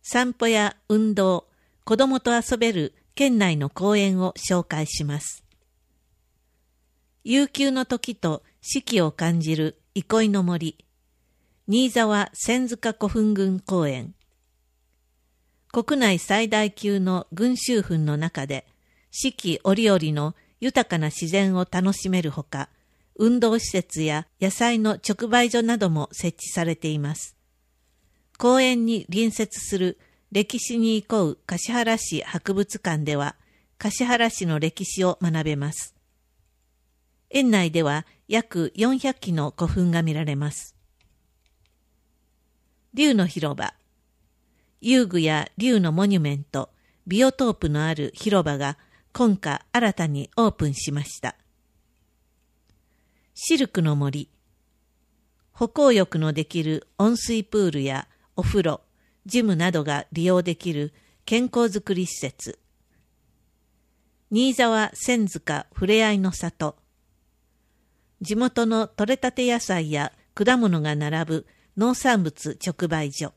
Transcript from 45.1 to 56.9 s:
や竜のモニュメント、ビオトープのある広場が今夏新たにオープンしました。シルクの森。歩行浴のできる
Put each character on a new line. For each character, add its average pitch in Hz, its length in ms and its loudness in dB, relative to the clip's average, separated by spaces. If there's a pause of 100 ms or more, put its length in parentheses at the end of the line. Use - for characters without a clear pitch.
や 156 260 0 (100)
竜 226 220 2
の 165 120 2
モ 185 140 2
ニ 202 120 2
ュ 165 40 2
メ 143 140 -2
ン 143 80 -8
ト、 - 260 -8 (380)
ビ 202 160 2
オ 262 80 6
ト 254 200 0
ー - 20 -2
プ - 160 -4
の 151 160 0
あ 160 80 -2
る 147 220 -6
広 196 280 2
場 147 140 -2
が 143 200 -4 (360)
今 220 240 2
夏 151 240 -4 (100)
新 233 220 2
た 165 140 -2
に 143 280 -4
オ 226 140 4
ー - 20 0
プ - 140 -4
ン 139 80 -2
し - 180 -6
ま 143 120 -4
し - 180 -14
た。 - 160 -8 (2000)
シ - 240 0
ル 269 100 2
ク - 140 -2
の 151 140 2
森。 143 340 -4 (1200)
歩 233 160 -2
行 285 220 6
浴 185 280 2
の 156 140 0
で 151 120 -4
き 170 160 -4
る 156 260 -4 (100)